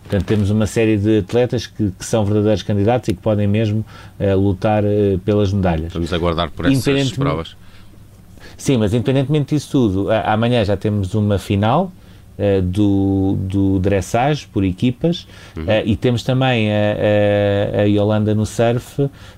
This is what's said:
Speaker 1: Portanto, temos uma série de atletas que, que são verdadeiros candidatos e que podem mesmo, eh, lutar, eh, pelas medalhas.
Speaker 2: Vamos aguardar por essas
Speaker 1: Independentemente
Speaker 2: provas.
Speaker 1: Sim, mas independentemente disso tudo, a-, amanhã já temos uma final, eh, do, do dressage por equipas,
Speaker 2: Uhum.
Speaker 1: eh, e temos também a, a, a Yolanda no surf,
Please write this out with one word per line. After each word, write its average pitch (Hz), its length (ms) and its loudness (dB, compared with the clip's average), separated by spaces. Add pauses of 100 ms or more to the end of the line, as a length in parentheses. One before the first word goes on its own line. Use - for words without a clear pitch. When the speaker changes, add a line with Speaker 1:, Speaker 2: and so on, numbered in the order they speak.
Speaker 1:
Portanto, 95 220 -2
temos 104 260 0
uma 107 160 0
série 110 320 2
de 107 200 2
atletas 120 480 -2
que, 104 240 -4
que - 140 -10
são 110 200 0
verdadeiros 104 380 2
candidatos 110 460 0
e 95 60 0
que - 60 -10
podem 104 260 0
mesmo, 107 380 0 (340)
eh, 98 160 0
lutar, 101 500 0
eh, 104 400 2
pelas 104 280 0
medalhas. 82 400 -2
Speaker 2:
Vamos 82 200 -4
aguardar 85 380 -2
por - 160 -6
essas 135 120 2
Speaker 1:
Independentemente 139 400 -2
Speaker 2:
provas. 82 380 -4 (1040)
Speaker 1:
Sim, 135 180 0
mas 107 160 2
independentemente 139 640 0
disso 143 160 -4
tudo, 98 400 2
a-, 107 220 0
amanhã 117 320 2
já 101 120 0
temos 101 380 -2
uma 104 240 2
final, 117 520 0 (480)
eh, 101 220 2
do, 98 800 2
do 98 400 0
dressage 113 640 0
por 101 180 -2
equipas, 123 640 -2 (300)
Speaker 2:
Uhum. 80 120 -8
Speaker 1:
eh, 107 180 2
e 107 100 0
temos 120 260 0
também 127 480 0
a, 104 1080 0
a, 104 40 2
a - 20 2
Yolanda 104 500 2
no 107 120 0
surf, 123 640 -2 (300)